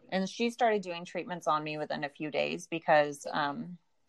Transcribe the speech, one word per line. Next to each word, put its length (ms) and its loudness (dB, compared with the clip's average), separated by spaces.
And 180 0
she 200 0
started 340 2
doing 220 -6
treatments 420 -6
on 160 4
me 140 -4
within 260 -4
a 60 -4
few 200 -8
days 380 -2
because, 640 4
um, 460 -4